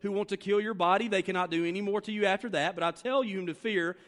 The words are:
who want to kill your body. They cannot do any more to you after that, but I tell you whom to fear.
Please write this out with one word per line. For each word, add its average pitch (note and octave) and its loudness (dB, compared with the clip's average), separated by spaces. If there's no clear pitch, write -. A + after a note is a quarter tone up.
who G3+ -4
want G3+ -2
to G3 -4
kill G3+ 0
your G#3+ -2
body. F#3+ 4
They G3 2
cannot F3+ 0
do E3 0
any F3 -2
more G3+ -2
to A3 -8
you G#3 0
after G3+ 0
that, E3+ 0
but E3 -4
I E3+ 2
tell C4 0
you G3 -6
whom F3+ -6
to D#3+ -4
fear. F3+ -2